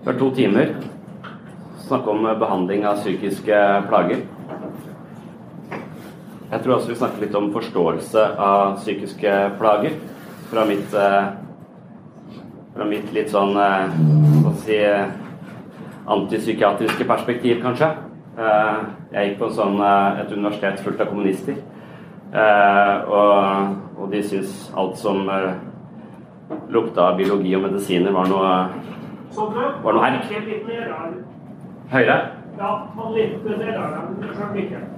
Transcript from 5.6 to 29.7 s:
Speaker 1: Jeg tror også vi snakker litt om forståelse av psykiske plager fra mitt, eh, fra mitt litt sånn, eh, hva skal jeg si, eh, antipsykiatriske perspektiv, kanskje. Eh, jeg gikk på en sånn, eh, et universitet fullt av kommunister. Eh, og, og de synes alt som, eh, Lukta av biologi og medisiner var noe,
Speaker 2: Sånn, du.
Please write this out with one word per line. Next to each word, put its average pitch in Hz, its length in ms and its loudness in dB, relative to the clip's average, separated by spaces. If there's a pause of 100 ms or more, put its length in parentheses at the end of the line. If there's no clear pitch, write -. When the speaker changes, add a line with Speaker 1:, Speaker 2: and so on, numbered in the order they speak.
Speaker 1:
Jeg 110 120 -4
tror 123 160 2
også - 80 -4
vi 120 80 -6
snakker 107 260 -4
litt 104 140 -4
om 104 180 0
forståelse 90 840 0
av 98 400 4
psykiske 101 800 0
plager 107 320 4 (580)
fra 113 160 2
mitt, 101 280 -2
eh, 98 340 4 (1500)
fra 104 100 -4
mitt 104 280 -4
litt 214 160 0
sånn, 196 260 2
eh, 196 320 4 (540)
hva - 140 4
skal - 0 -
jeg - 100 -8
si, 107 120 2
eh, 101 280 4 (1040)
antipsykiatriske 107 1000 0
perspektiv, 117 560 0
kanskje. 135 340 0 (440)
Eh, 107 360 4 (380)
jeg 101 160 0
gikk 98 100 -6
på 117 100 0
en 101 60 -6
sånn, 101 260 2
eh, 101 400 4
et 101 100 -6
universitet 101 480 -2
fullt 95 220 -6
av 95 60 0
kommunister. 98 480 -2 (760)
Eh, 101 760 6
og, 98 680 4 (220)
og 98 120 -6
de 104 120 -2
synes 98 520 -6
alt 92 220 -2
som, 98 320 0
eh, 95 240 0 (1160)
Lukta - 320 2
av 90 160 4
biologi 95 380 2
og 95 100 2
medisiner 95 460 2
var 92 180 2
noe, 95 220 4 (800)
Speaker 2:
Sånn, 427 220 -4
du. 480 80 -4 (220)